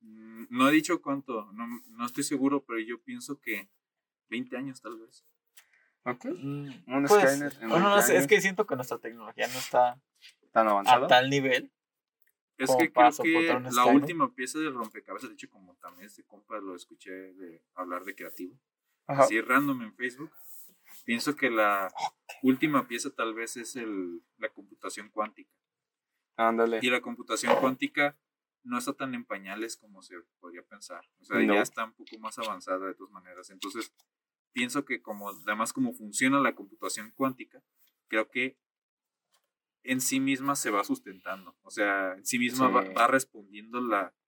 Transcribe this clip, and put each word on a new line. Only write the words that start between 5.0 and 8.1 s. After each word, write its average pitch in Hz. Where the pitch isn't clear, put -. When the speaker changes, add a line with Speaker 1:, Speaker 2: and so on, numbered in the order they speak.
Speaker 2:
Ok. -
Speaker 3:
Mm, 143
Speaker 2:
Un 143
Speaker 3:
pues, 202
Speaker 2:
Skynet 143
en 113
Speaker 3:
bueno, 175
no 202
Speaker 2:
veinte 208
Speaker 3:
sé, -